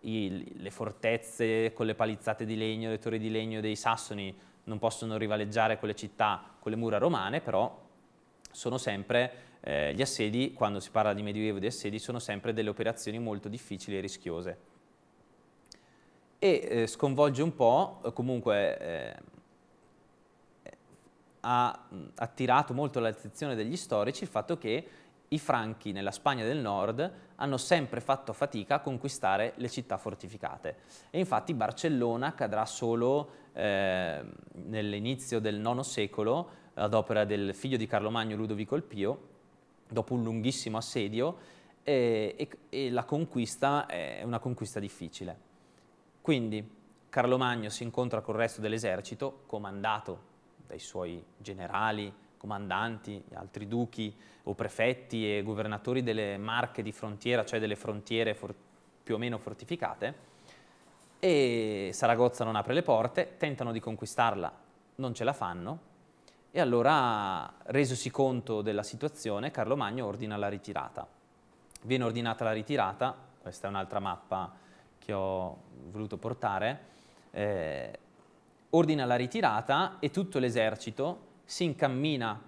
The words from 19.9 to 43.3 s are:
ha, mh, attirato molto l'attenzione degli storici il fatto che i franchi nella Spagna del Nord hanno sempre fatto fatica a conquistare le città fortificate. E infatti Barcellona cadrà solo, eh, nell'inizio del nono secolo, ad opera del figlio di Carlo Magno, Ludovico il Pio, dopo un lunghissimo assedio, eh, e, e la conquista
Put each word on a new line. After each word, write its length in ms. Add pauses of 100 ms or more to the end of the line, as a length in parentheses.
ha, 480
mh, 160 (120)
attirato 580
molto 260
l'attenzione 540
degli 220
storici 460
il 80
fatto 260
che 320 (400)
i 120
franchi 500
nella 220
Spagna 320
del 140
Nord 540 (240)
hanno 200
sempre 440
fatto 320
fatica 440
a 40
conquistare 760
le 120
città 300
fortificate. 760 (340)
E 80
infatti 340
Barcellona 800
cadrà 300
solo, 640 (220)
eh, 680 (300)
nell'inizio 880
del 160
nono 260
secolo, 840 (100)
ad 200
opera 300
del 300
figlio 220
di 100
Carlo 240
Magno, 260
Ludovico 400
il 60
Pio, 460 (600)
dopo 260
un 80
lunghissimo 540
assedio, 640 (440)
eh, 540
e, 120 (200)
e 220
la 140
conquista 840